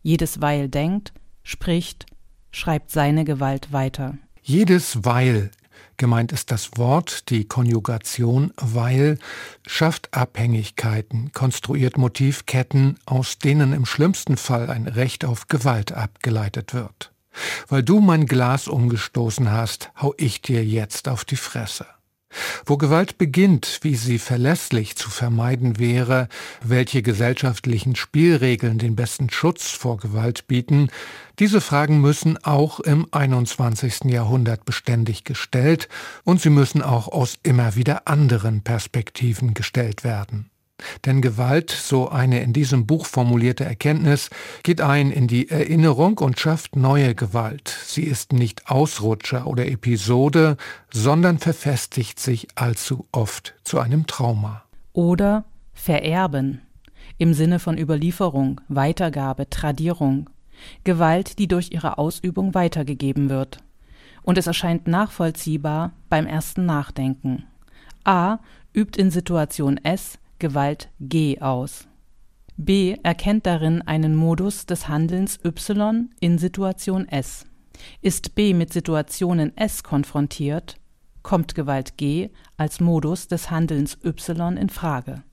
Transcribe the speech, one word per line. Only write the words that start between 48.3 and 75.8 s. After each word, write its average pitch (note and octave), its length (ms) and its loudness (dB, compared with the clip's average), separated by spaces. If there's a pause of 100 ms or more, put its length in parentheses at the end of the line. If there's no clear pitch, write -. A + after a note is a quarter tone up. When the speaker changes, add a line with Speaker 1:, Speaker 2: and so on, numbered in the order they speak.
Speaker 2:
nicht A#2+ 380 0
Ausrutscher B2 760 -2
oder B2 220 -2
Episode, C3 880 2 (340)
sondern D#3 480 4
verfestigt - 800 -2
sich A#2+ 360 -4
allzu B2 580 -4
oft - 500 -4
zu - 160 -2
einem C3+ 280 2
Trauma. A2 580 -4 (300)
Speaker 1:
Oder G3+ 500 2 (300)
vererben, D3+ 880 -2 (560)
im E3 160 4
Sinne D#3+ 240 2
von E3 180 -4
Überlieferung, D3+ 920 -2
Weitergabe, C#3 840 -2
Tradierung. D3 800 -2 (540)
Gewalt, E3+ 540 2
die G3 100 0
durch F3 240 0
ihre D#3 260 -4
Ausübung F3 560 -2
weitergegeben C#3+ 760 0
wird. C3+ 300 -4 (640)
Und F3+ 160 2
es F3 80 0
erscheint E3+ 420 -2
nachvollziehbar E3 1040 -2 (160)
beim D#3 180 2
ersten D#3 380 -4
Nachdenken. C3+ 800 -4 (600)
A F#3+ 340 2 (360)
übt G#3 240 -2
in F#3+ 120 4
Situation D#3 760 -2
S F3 300 -4 (240)
Gewalt D3 500 -4 (120)
G C#3+ 400 -2
aus. C3+ 460 -6 (720)
B F#3+ 460 0
erkennt G#3 420 0
darin E3 380 0
einen D#3 320 0
Modus E3 500 0
des - 240 -6
Handelns E3 560 -2
Y G#3+ 640 -2 (100)